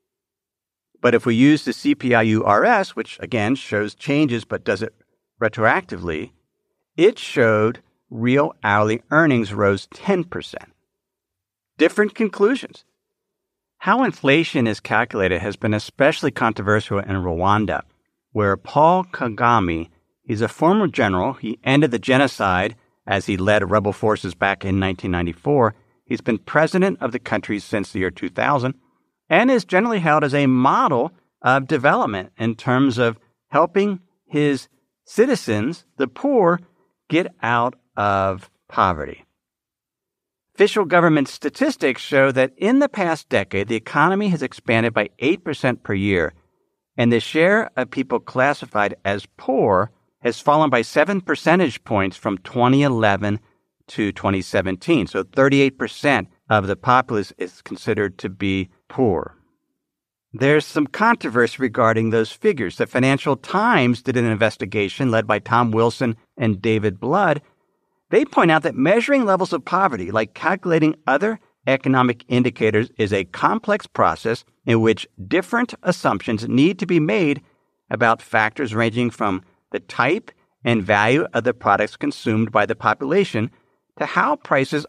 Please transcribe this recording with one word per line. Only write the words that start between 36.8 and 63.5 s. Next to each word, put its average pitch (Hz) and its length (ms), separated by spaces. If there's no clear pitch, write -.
get 165 320
out 120 340
of 98 520
poverty. 82 560
Official 202 300
government 160 420
statistics - 720
show 135 300
that 131 260
in 226 200
the 277 120
past 170 380
decade, 101 420
the 113 60
economy 170 540
has 160 140
expanded 113 500
by 104 160
eight 160 240
percent 131 400
per 110 100
year, 95 400
and 120 160
the 117 80
share 180 560
of 127 140
people 120 300
classified 127 840
as 101 220
poor 113 540
has 120 200
fallen 151 300
by 123 120
seven 156 400
percentage 160 640
points 98 320
from 101 220
twenty 127 460
eleven 107 560
to 104 240
twenty 98 300
seventeen. 95 640
So 95 160
thirty-eight 139 560
percent 120 500
of 104 180
the 98 80
populace 123 640
is - 240
considered 101 560
to 107 100
be 95 400
poor. 104 480
There's 143 340
some 151 220
controversy 131 720
regarding 113 520
those 110 200
figures. 131 460
The 117 100
Financial 135 480
Times 175 680